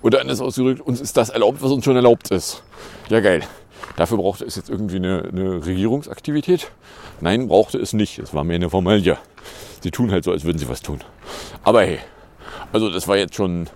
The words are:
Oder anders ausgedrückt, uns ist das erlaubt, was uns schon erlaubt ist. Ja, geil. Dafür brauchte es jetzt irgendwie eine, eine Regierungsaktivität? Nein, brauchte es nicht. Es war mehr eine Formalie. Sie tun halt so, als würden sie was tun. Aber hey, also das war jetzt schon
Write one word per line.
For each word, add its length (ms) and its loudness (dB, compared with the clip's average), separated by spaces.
Oder 200 4
anders 200 -4
ausgedrückt, 400 0
uns 180 -4
ist 180 -8
das 120 2
erlaubt, 320 0
was 100 0
uns 140 0
schon 100 4
erlaubt 360 6
ist. 320 -4
Ja, 100 4
geil. 220 4
Dafür 220 0
brauchte 260 -2
es 120 -10
jetzt 140 -12
irgendwie 280 -4
eine, 340 -2
eine 340 -4
Regierungsaktivität? 1040 -2
Nein, 260 0
brauchte 300 4
es 160 -4
nicht. 260 -2
Es 140 -12
war 100 -2
mehr 120 0
eine 140 0
Formalie. 480 4
Sie 100 -6
tun 200 0
halt 120 2
so, 80 0
als 120 -4
würden 140 0
sie 100 -6
was 140 -8
tun. 180 -8
Aber 200 6
hey, 160 0
also 160 2
das 180 -4
war 100 4
jetzt 180 0
schon 400 -2